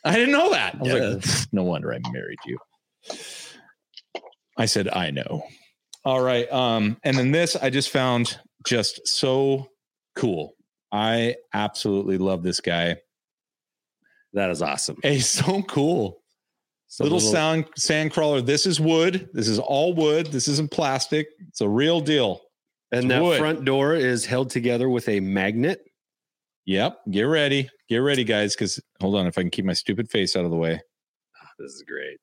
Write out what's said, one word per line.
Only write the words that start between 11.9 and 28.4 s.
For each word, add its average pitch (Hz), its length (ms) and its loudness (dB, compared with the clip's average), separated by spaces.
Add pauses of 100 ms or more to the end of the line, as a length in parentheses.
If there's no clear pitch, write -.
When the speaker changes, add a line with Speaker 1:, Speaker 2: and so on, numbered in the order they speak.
Speaker 1:
love 92 260 0
this 90 180 -2
guy. 85 360 0 (1400)
Speaker 2:
That 98 180 0
is 78 100 -4
awesome. - 420 -4
Speaker 1:
He's 139 260 2
so 196 340 0
cool. 147 580 -2 (680)
Speaker 2:
So - 160 -4
Speaker 1:
Little 156 140 2
Speaker 2:
little 214 160 2
Speaker 1:
sound, 160 320 2 (100)
sand 156 360 0
crawler. 147 300 2
This 147 240 2
is 165 140 0
wood. 165 540 2
This 113 140 0
is 110 120 2
all 151 340 0
wood. 156 340 2
This 143 200 -2
isn't 147 240 0
plastic. 151 560 0 (220)
It's - 120 -8
a 104 60 2
real 147 320 2
deal. 139 420 0 (500)
Speaker 2:
And 123 140 0
Speaker 1:
It's 127 40 2
Speaker 2:
that 147 140 4
Speaker 1:
wood. 170 160 4
Speaker 2:
front 156 260 0
door 139 300 2
is 127 300 0
held 131 260 -2
together 120 380 0
with 120 200 0
a 101 100 2
magnet. 98 640 0 (840)
Speaker 1:
Yep. 95 340 0 (120)
Get 101 120 0
ready. 143 460 2 (200)
Get 113 80 2
ready, 135 260 2
guys, 104 320 0